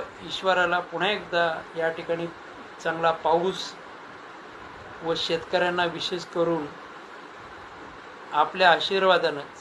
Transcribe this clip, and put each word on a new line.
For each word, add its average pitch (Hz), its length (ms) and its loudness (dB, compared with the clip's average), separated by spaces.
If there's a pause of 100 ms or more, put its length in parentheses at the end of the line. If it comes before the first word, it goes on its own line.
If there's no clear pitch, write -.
(260)
ईश्वराला 180 560 2
पुन्हा 175 280 0
एकदा 175 380 2 (300)
या 165 120 2
ठिकाणी 165 360 -2 (580)
चांगला 165 280 2
पाऊस 170 600 2 (1300)
व 165 140 2
शेतकऱ्यांना 175 680 2
विशेष 170 400 -4
करून 165 400 2 (1700)
आपल्या 170 380 6
आशीर्वादानं 170 720 4 (200)